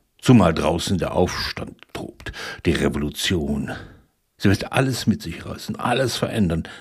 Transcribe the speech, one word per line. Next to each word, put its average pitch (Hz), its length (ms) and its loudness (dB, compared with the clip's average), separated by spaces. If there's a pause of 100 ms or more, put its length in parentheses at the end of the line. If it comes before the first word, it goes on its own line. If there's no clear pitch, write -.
(240)
Zumal 95 300 8
draußen 80 420 0
der 80 180 -4
Aufstand - 640 -2 (160)
tobt, - 400 -12 (320)
die 87 80 2
Revolution. 71 1000 -2 (680)
Sie 104 100 2
wird - 240 2
alles 131 340 -2
mit 98 140 2
sich - 240 -12
reißen, - 320 -10
alles - 400 -2
verändern. 85 460 0 (180)